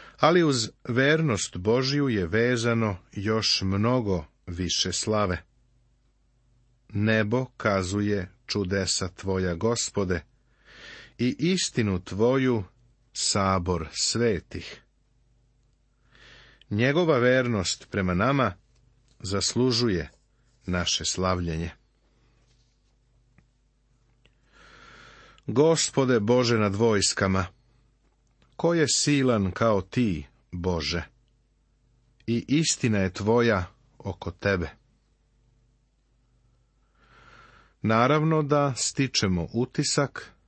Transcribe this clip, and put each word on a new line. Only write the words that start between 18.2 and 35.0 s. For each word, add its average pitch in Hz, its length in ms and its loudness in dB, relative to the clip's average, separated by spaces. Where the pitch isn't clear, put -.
zaslužuje 107 920 -2
naše 87 400 -2
slavljenje. 85 640 -2
Gospode 131 720 2
Bože 117 380 2
nad 104 180 2
vojskama, 98 720 2
ko 170 180 0
je 160 140 4
silan 123 640 2
kao 107 300 2
ti, 92 460 -2
Bože? 85 520 -4
I 117 200 -2
istina 127 500 0
je 95 160 0
tvoja 110 520 2
oko 92 340 -10
tebe. 92 380 -2